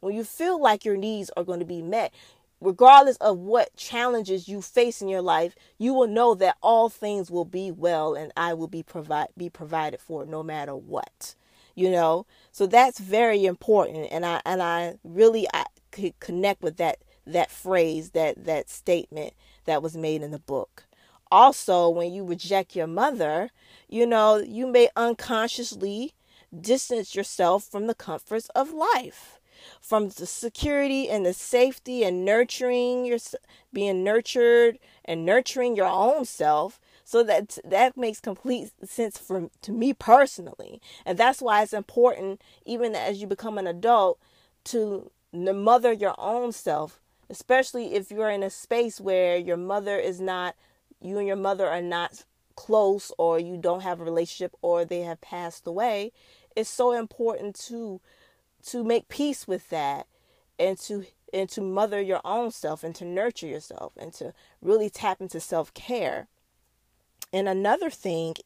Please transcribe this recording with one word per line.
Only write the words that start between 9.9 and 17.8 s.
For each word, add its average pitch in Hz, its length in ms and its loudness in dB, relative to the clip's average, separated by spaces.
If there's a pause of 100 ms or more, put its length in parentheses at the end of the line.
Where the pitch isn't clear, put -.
for 160 260 -10
no 156 180 -10
matter 151 320 -8
what, - 580 -10 (400)
you 185 160 2
know? 170 380 2 (240)
So 202 160 0
that's 247 320 6
very 208 460 2
important. 180 680 2
And 170 140 -4
I, 170 200 -2
and 185 160 0
I 170 420 -2
really, 220 480 4
I - 140 -2 (260)
could - 280 -6
connect 185 420 -2
with 165 160 -6
that, 165 220 -2 (260)
that 160 240 -2
phrase, 165 640 -2